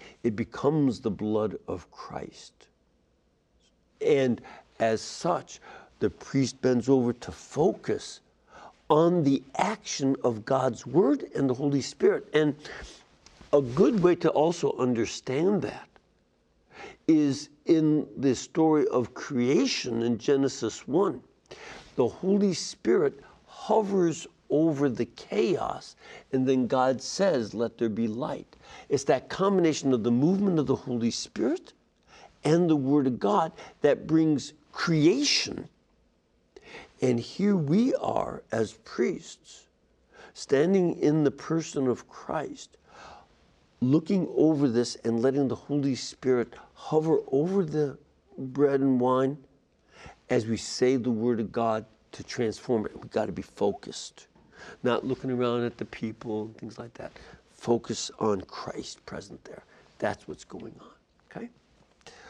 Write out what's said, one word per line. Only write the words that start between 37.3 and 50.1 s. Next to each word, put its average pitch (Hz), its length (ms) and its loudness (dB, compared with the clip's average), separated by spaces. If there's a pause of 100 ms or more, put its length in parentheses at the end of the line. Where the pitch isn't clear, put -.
we 185 420 2
are - 540 -4
as 107 220 -2 (120)
priests, - 800 -8 (680)
standing 175 640 2
in 151 240 4
the 139 80 4
person 156 560 -4
of 120 220 -2
Christ, - 680 -10 (1000)
looking 165 540 2
over 147 340 4
this 117 360 0
and 117 180 0
letting 135 240 2
the 120 80 -2
Holy 139 400 -4
Spirit 123 580 -2 (220)
hover 156 540 0
over 180 360 0
the 147 320 -4 (420)
bread 135 420 2
and 135 180 4
wine 127 400 2 (920)